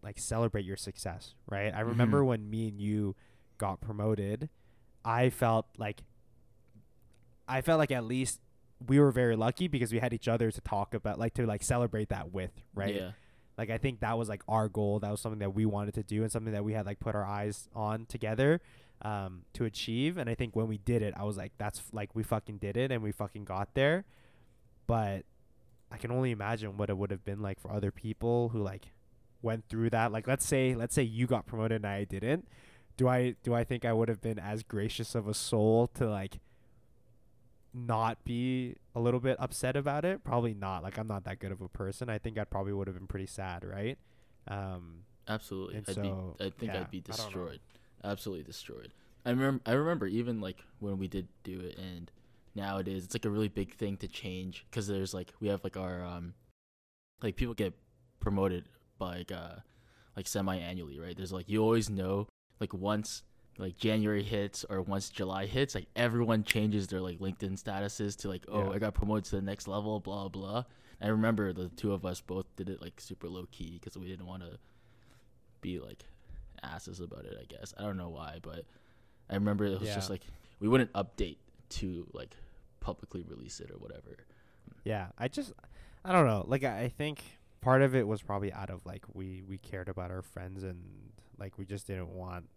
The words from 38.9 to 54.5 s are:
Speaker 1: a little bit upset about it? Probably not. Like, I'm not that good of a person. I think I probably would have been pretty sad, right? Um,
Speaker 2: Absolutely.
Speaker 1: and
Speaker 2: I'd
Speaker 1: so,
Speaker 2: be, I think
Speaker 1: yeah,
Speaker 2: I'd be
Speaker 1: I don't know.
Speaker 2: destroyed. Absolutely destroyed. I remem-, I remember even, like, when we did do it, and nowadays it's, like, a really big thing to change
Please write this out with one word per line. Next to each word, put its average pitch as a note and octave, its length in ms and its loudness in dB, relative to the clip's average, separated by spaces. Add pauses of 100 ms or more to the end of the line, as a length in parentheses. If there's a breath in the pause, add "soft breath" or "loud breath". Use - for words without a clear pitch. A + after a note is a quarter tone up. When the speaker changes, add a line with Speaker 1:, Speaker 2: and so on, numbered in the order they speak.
Speaker 1:
a B2 40 -2
little B2 200 6
bit B2+ 200 2
upset C3 380 0
about C#3+ 260 0
it? F#3 220 0
Probably A#2+ 280 2
not. F#2+ 300 -4
Like, F#2+ 140 -6
I'm A2 100 -4
not G2+ 160 -2
that F#2+ 160 -6
good F#2+ 140 -4
of F#2+ 80 -8
a F#2 80 -8
person. - 400 -6
I G#2+ 80 -2
think A2 200 -4
I G#2+ 60 0
probably G2 300 -2
would G2 140 0
have F#2 100 -6
been F#2 100 -10
pretty F#2+ 200 -6
sad, F#2 360 -6
right? G2+ 340 -4 (500 soft breath)
Um, F#2 560 -8 (240)
Speaker 2:
Absolutely. G2 500 -6
Speaker 1:
and G#2 100 -8
Speaker 2:
I'd G2 80 -2
Speaker 1:
so, F#2+ 420 -4
Speaker 2:
be, - 80 -4
I F#2+ 40 -2
think G#2 240 -6
Speaker 1:
yeah, F#2+ 80 -2
Speaker 2:
I'd F#2 100 -8
be F#2+ 60 -8
Speaker 1:
I F2 40 -8 (140)
don't - 20 -4
know. A2+ 60 -4
Speaker 2:
destroyed. F2+ 360 -8 (440 soft breath)
Absolutely G2 400 -6
destroyed. - 500 -14 (320 soft breath)
I A#2+ 60 2
remem-, C3+ 340 2
I A2+ 80 2
remember D3 340 2
even, A#2 320 0
like, F#2+ 240 -6 (160)
when G2+ 180 -2
we F#2+ 100 -2
did F2+ 200 -4 (160)
do F#2 160 -8
it, F2+ 180 -10
and F2+ 320 -10 (460 soft breath)
nowadays G2 480 -2
it's, F#2 100 -10
like, A#2 120 -4
a A2 40 4
really G#2 200 2
big F#2+ 260 -4
thing G2 220 -2
to G2+ 100 -8
change F#2 640 -8